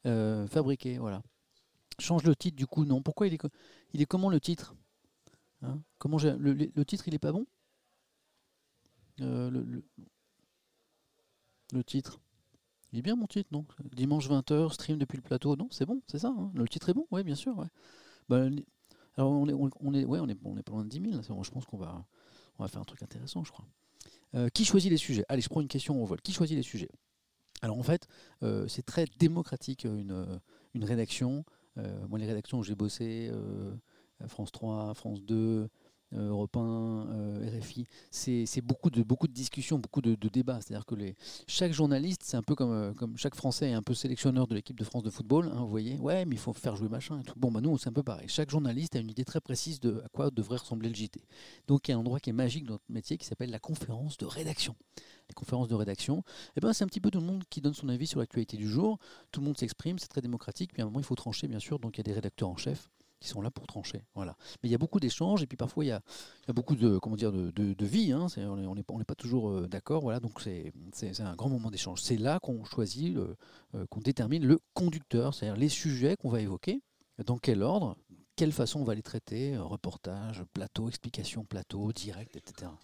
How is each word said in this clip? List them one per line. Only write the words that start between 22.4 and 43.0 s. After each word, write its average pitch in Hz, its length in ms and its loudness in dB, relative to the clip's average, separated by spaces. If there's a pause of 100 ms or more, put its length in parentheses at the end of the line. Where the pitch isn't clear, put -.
on - 20 -4
va 98 60 -4
faire 101 120 -10
un 98 40 -10
truc - 180 -16
intéressant, 135 400 -10
je 156 80 -10
crois. - 160 -20 (680)
Euh, 123 140 2
qui 220 140 4
choisit 190 280 8
les 165 40 8
sujets ? 117 320 2
Allez, 131 140 2
je - 60 -2
prends - 120 2
une 147 60 2
question 143 340 0
au 220 60 2
vol. 185 140 -2
Qui - 120 -6
choisit 160 240 2
les 127 60 2
sujets ? - 280 -6 (720)
Alors 113 160 -2
en 127 40 -2
fait, 165 240 2 (380)
euh, 104 240 0
c'est - 160 -6
très 165 220 0 (120)
démocratique, 160 680 2
euh, 107 120 -2
une, 98 140 -6
euh, 92 260 -4 (360)
une 113 100 -2
rédaction. 123 600 0 (340)
Euh, 101 280 -6
moi, 104 140 -4
les 107 60 -2
rédactions 110 340 -2
où - 20 0
j'ai 101 140 -4
bossé, 113 560 -4
euh, 101 420 -6 (520)
France 107 240 -8
trois, 107 440 -4
France 107 280 -8
deux, 110 460 2 (440)
euh, 104 180 -2
Europe 104 260 0
un, 113 540 -2
euh, 107 500 -4
R - 20 -6
F - 140 -12
I, 123 100 -6 (240)
c'est, 120 360 0
c'est 127 160 -2
beaucoup 123 280 2
de, 120 140 6
beaucoup 127 240 4
de 131 40 -14
discussions, 131 460 -2
beaucoup 120 220 -2
de, 113 160 6
de 107 120 0
débats. 123 320 0
C'est-à-dire 107 260 -8
que 117 100 -6
les, 101 180 -4 (320)
chaque 180 240 2
journaliste, 151 540 2
c'est - 120 -2
un 117 60 2
peu 135 140 2
comme, 123 160 2
euh, 107 220 0
comme 117 220 -6